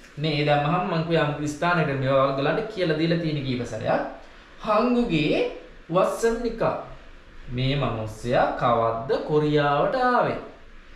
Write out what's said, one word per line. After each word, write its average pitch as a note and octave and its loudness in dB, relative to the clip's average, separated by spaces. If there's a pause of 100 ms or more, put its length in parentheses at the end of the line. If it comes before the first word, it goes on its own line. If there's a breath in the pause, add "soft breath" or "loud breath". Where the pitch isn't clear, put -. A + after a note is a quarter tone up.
(140)
මේ D3 0
දැම්මහම D3+ 2
මං E3 0
කිව්වා D#3+ 2
යම් D3 -4
ස්ථානයකට D3+ 0
මේවා C3+ 4
ඔයගොල්ලන්ට C#3+ -2
කියලා D#3+ -2
දීලා E3 2
තියෙන D3 -2
කීප B2 -2
සැරයක්. - -2 (560 loud breath)
හංගුගේ G#3+ 2 (500)
වස්සම්නිකා. A3+ 0 (720)
මේ C3 -2
මිනිස්සයා A2+ -2
කවද්ද A2+ 0 (160)
කොරියාවට D3 2
ආවේ? B3 2 (580 loud breath)